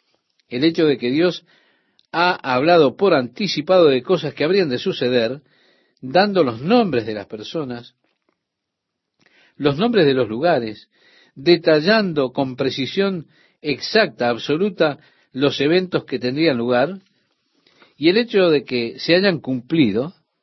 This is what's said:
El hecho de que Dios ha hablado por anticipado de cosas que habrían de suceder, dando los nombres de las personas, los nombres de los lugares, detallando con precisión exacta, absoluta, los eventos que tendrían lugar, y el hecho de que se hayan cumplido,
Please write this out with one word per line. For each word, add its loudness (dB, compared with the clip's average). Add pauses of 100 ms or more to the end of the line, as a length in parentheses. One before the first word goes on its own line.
(480)
El -4
hecho 2
de 0
que -4
Dios -2 (680)
ha 0
hablado 2
por 2
anticipado 2
de 2
cosas -2
que -4
habrían 0
de -4
suceder, -2 (600)
dando 2
los -2
nombres 2
de -6
las -8
personas, -10 (1600)
los 0
nombres 2
de 4
los 0
lugares, -2 (460)
detallando 2
con -4
precisión -4 (340)
exacta, -2
absoluta, -2 (320)
los -2
eventos 0
que -6
tendrían -2
lugar, 0 (960)
y 2
el 2
hecho 2
de 2
que -6
se 2
hayan 2
cumplido, -2 (300)